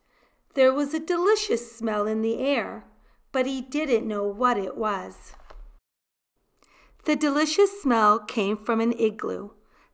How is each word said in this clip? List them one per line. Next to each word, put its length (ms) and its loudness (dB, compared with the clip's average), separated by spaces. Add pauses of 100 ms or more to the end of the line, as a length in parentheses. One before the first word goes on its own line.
(540)
There 180 6
was 200 -2
a 60 -2
delicious 720 0
smell 380 -2
in 120 -2
the 200 -2
air, 440 -2 (460)
but 160 0
he 140 -4
didn't 480 0
know 160 -2
what 340 0
it 180 -6
was. 580 -6 (1700)
The 100 2
delicious 680 2
smell 380 4
came 380 -2
from 240 -2
an 180 2
igloo. 520 -2 (440)